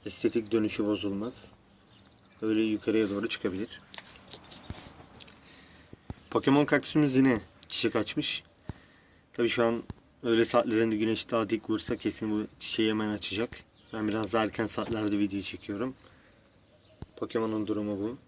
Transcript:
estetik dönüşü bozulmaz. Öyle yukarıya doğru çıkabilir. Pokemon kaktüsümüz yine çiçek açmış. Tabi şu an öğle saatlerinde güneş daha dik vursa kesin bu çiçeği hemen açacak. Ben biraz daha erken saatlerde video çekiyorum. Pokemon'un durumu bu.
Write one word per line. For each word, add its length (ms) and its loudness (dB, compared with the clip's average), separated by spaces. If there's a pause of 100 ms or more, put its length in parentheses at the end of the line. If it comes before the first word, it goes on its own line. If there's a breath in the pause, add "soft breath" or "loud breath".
estetik 460 -2
dönüşü 340 2
bozulmaz. 640 -2 (880)
Öyle 200 2
yukarıya 480 2
doğru 200 -2
çıkabilir. 520 -4 (2500 loud breath)
Pokemon 360 4
kaktüsümüz 500 2
yine 260 6 (260)
çiçek 280 0
açmış. 480 -2 (920 loud breath)
Tabi 160 0
şu 140 2
an 200 0 (400)
öğle 220 6
saatlerinde 500 2
güneş 360 0
daha 180 0
dik 200 -2
vursa 260 -2
kesin 360 -4
bu 160 -2 (120)
çiçeği 300 0
hemen 200 0
açacak. 400 -2 (440)
Ben 140 -2
biraz 260 -2
daha 100 4
erken 220 0
saatlerde 540 -2
video 220 0
çekiyorum. 540 -6 (1200 loud breath)
Pokemon'un 480 -2
durumu 320 -2
bu. 180 -4 (100)